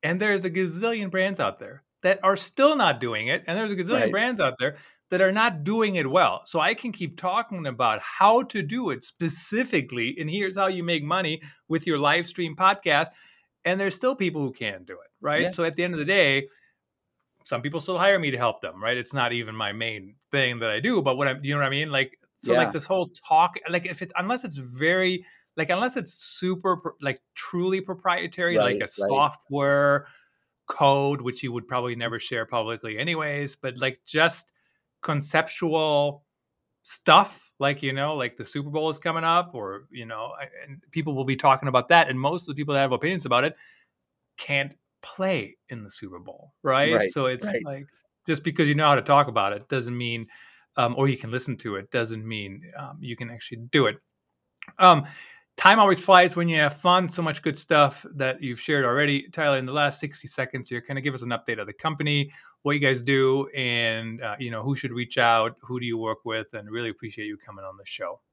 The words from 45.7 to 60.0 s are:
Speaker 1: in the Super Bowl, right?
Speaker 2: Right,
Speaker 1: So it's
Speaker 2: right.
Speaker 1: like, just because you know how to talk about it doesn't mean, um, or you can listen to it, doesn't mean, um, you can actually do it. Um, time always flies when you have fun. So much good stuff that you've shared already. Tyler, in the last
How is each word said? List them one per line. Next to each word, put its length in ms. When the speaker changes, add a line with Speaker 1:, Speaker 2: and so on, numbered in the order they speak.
Speaker 1:
in 140
the 80
Super 280
Bowl, 340
right? 420
Speaker 2:
Right, 20
Speaker 1:
So 200
it's 260
Speaker 2:
right. 120
Speaker 1:
like, 220
just 160
because 260
you 60
know 120
how 80
to 80
talk 260
about 240
it 160
doesn't 280
mean, 300
um, 200
or 120
you 80
can 140
listen 280
to 180
it, 140
doesn't 360
mean, 500
um, 240
you 160
can 140
actually 260
do 160
it. 100
Um, 260
time 220
always 220
flies 340
when 140
you 100
have 180
fun. 320
So 140
much 200
good 140
stuff 480
that 280
you've 180
shared 240
already. 440
Tyler, 300
in 80
the 60
last 280